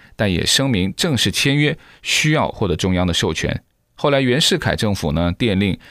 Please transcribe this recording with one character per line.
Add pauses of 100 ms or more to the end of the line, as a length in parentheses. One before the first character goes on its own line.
(160)
但
也
声
明
正
式
签
约 (240)
需
要
获
得
中
央
的
授
权。 (380)
后
来
袁
世
凯
政
府
呢，
电
令 (140)